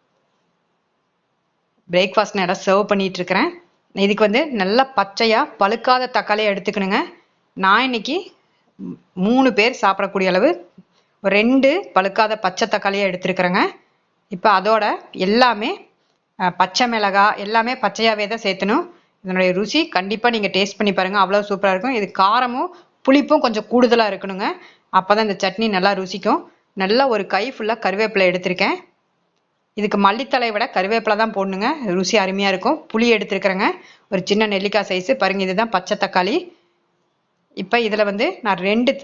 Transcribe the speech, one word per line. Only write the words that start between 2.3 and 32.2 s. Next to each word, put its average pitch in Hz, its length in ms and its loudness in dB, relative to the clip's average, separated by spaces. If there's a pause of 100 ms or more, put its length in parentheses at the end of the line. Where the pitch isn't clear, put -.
நான் 185 100 0
எல்லாம் 185 180 -4
சர்வ் 196 260 2
பண்ணிட்டு 190 280 -2
இருக்கிறேன். 185 300 0 (460)
இதுக்கு 208 320 2
வந்து 220 140 2 (200)
நல்லா 208 220 2 (140)
பச்சையா 220 420 0 (200)
பழுக்காத 240 560 0
தக்காளியை 214 360 0
எடுத்துக்கணுங்க. 196 480 -2 (580)
நான் 196 300 2
இன்னைக்கு 247 280 -4 (1120)
மூணு 254 320 4
பேர் 240 240 2
சாப்பிடக்கூடிய 196 500 0
அளவு 196 180 4 (760)
ஒரு 196 140 0
ரெண்டு 254 320 4 (260)
பழுக்காத 196 380 0 (100)
பச்சை 185 300 -2
தக்காளியை 202 340 0
எடுத்துருக்கிறேங்க. 180 540 0 (680)
இப்போ 202 260 0
அதோட 214 260 2 (420)
எல்லாமே, 226 440 2 (720)
அஹ், 180 180 -2
பச்சை 185 340 0
மிளகா 202 340 2 (200)
எல்லாமே 226 360 0
பச்சையாவே 214 460 0
தான் 220 180 -6
சேர்த்தணும். 196 380 0 (400)
இதனுடைய 185 340 0
ருசி 220 220 -2 (160)
கண்டிப்பா 202 400 0
நீங்க 202 180 -2
டேஸ்ட் 202 260 -2
பண்ணி 202 200 2
பாருங்க, 185 240 0
அவ்வளோ 196 260 2
சூப்பரா 196 240 0
இருக்கும். 240 240 -2
இது 202 100 -4 (140)
காரமும் 247 480 0 (360)
புளிப்பும் 285 400 4
கொஞ்சம் 214 260 -2
கூடுதலா 233 400 4
இருக்கணுங்க, 190 340 -6 (540)
அப்பதான் 208 280 2
இந்த 196 160 -2
சட்னி 196 320 0
நல்லா 190 240 2
ருசிக்கும். 208 400 -2 (380)
நல்லா 202 260 2 (100)
ஒரு 202 100 0 (100)
கை 196 100 0 (120)
ஃபுல்லா 226 200 -4 (100)
கருவேப்பிலை 196 460 0
எடுத்திருக்கேன். 185 460 -2 (1000)
இதுக்கு 208 280 -2
மல்லித்தலையை 233 500 0
விட 214 100 -2 (100)
கருவேப்பிலை 214 420 0
தான் 220 180 -2
போடணுங்க, 196 320 -2 (300)
ருசி 190 260 -2